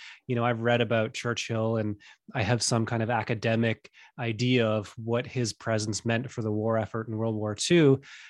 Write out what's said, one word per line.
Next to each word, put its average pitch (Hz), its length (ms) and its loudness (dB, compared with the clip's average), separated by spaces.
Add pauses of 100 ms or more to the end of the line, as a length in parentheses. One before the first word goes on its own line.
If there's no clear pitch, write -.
(280)
you 127 80 -2
know, 117 80 0
I've 117 180 0
read 120 200 4
about 113 320 0
Churchill 113 640 -2
and 104 180 -2 (400)
I 117 80 0
have 120 180 2
some 113 240 2
kind 113 160 -2
of 110 80 0
academic 113 800 0 (300)
idea 120 480 2
of 107 300 -2
what 117 280 -2
his 117 280 -4
presence 107 520 -2
meant 117 240 0
for - 120 -8
the 110 100 -2
war 110 260 0
effort 110 300 -4
in 110 80 -6
World 113 200 -2
War 107 200 -4
Two 139 460 6 (280)